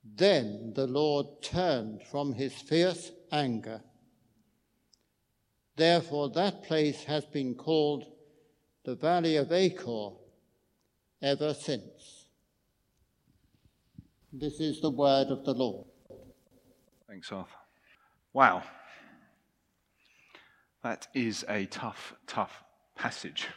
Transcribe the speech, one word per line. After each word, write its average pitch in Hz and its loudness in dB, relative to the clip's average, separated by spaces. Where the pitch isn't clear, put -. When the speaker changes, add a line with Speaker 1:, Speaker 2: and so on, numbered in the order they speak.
Speaker 1:
Then 113 2
the 135 0
Lord 143 0
turned 123 0
from 143 -4
his 127 -4
fierce 170 0
anger. 117 -2
Therefore 160 4
that 180 -2
place 151 0
has 147 -4
been 131 -4
called 147 0
the 127 -6
Valley 165 2
of 147 2
Achor 120 0
ever 143 0
since. - -10
This 143 -6
is 156 -2
the 160 2
word 135 4
of 135 -4
the 139 0
Lord. 120 -2
Speaker 2:
Thanks, 98 -16
Arthur. 95 -8
Wow. 110 6
That - -6
is 113 -2
a 101 -2
tough, - -10
tough - -6
passage. - -6